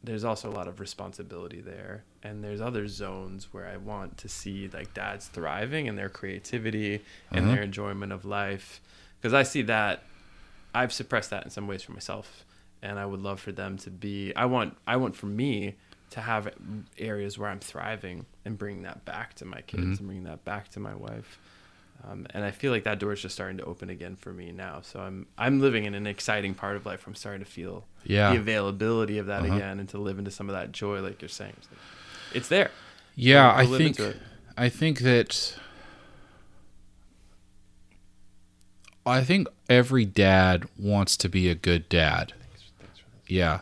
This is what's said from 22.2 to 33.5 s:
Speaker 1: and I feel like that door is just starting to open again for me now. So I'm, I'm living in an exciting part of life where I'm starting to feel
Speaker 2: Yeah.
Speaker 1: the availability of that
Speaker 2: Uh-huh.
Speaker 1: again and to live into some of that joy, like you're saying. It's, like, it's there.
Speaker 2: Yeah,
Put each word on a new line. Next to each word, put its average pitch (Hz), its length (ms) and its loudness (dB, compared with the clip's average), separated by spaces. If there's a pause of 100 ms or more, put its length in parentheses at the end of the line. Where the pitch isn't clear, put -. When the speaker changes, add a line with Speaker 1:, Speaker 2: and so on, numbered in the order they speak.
Speaker 1:
and 104 160 -6
I 98 60 -4
feel 135 200 -2
like 113 140 -2
that 107 120 -2
door 101 140 -4
is 101 100 -6
just 92 140 -10
starting 92 220 -8
to - 80 -10
open 90 240 -12
again 92 260 -12
for - 160 -16
me 90 220 -14
now. 87 260 -12
So - 220 -16
I'm, 95 260 -12 (100)
I'm 135 220 2
living 120 240 4
in 101 100 -4
an 101 140 -4
exciting 101 460 -2
part 101 240 -6
of 98 80 -10
life 95 200 -10
where 104 60 -16
I'm 104 40 -14
starting 101 280 -10
to - 80 -18
feel 90 340 -10 (200)
Speaker 2:
Yeah. 101 260 6
Speaker 1:
the 92 80 6
availability 107 800 0
of 101 80 -4
that 98 180 -2
Speaker 2:
Uh-huh. 85 120 2
Speaker 1:
again 98 260 -2
and 95 80 -8
to 101 80 -10
live 98 200 -4
into 101 140 -8
some 101 160 -10
of 98 80 -6
that - 160 -8
joy, 101 300 -4
like 98 200 -8
you're - 60 -12
saying. - 300 -12
It's, - 120 -20
like, - 100 -20 (540)
it's 127 140 -4
there. 190 240 4 (460)
Speaker 2:
Yeah, 131 340 12